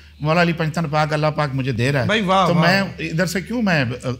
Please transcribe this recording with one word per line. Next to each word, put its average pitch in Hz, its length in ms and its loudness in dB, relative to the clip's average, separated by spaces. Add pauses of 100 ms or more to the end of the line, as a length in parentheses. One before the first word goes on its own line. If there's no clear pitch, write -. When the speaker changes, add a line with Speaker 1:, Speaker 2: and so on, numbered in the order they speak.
(220)
Speaker 1:
मौला 160 200 2
अली 170 120 2
पंचतन 165 300 -2
पाक, 151 300 0
अल्लाह 151 180 0
पाक 147 220 -2
मुझे 131 200 -2
दे 120 180 0
रहा 139 100 0
है, 113 60 0
Speaker 2:
भाई 214 140 0
वाह, 190 260 2
Speaker 1:
तो 170 60 2
Speaker 2:
वाह। 170 100 4
Speaker 1:
मैं 190 360 2
इधर 165 260 -2
से 180 160 -4
क्यों 214 200 -4
मैं, 170 240 2
अ, 117 80 -4
अ, 123 260 -6